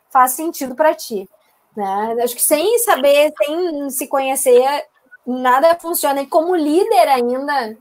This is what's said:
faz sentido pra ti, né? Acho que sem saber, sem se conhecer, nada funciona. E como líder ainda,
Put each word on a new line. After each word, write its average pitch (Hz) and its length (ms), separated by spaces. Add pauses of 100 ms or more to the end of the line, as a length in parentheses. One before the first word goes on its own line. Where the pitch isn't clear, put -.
faz 262 220
sentido 294 440
pra 311 200
ti, 196 340 (460)
né? 208 480
Acho 240 120
que - 80
sem 415 360
saber, 294 580
sem 302 520
se 269 180
conhecer, 269 800 (420)
nada 262 500
funciona. 302 440
E 277 60
como 349 280
líder 349 540
ainda, 247 720